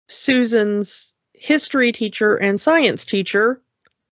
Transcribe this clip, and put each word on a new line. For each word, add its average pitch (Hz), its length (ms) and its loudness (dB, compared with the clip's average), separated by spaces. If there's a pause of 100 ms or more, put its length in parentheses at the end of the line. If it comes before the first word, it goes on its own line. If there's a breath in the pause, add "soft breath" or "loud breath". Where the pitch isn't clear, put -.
Susan's 220 1040 -2 (180)
history 277 600 0
teacher 214 420 0
and 202 260 0
science 294 460 2
teacher, 208 520 0 (540)